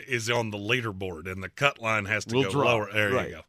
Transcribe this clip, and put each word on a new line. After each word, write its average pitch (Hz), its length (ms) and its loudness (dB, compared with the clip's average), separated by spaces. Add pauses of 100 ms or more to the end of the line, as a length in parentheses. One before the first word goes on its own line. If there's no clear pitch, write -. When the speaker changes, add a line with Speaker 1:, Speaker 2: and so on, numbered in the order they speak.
Speaker 1:
is 120 220 -2
on 117 220 2
the 104 60 -6
leaderboard, 98 720 -4
and 95 140 -8
the 92 60 -8
cut - 280 0
line 110 280 0
has 104 200 0
to 110 100 -6
Speaker 2:
We'll 135 100 4
Speaker 1:
go 95 60 -2
Speaker 2:
drop. 139 140 2
Speaker 1:
lower. 113 280 2
There 104 180 4
Speaker 2:
Right. 95 180 2
Speaker 1:
you - 60 -10
go. 78 140 -14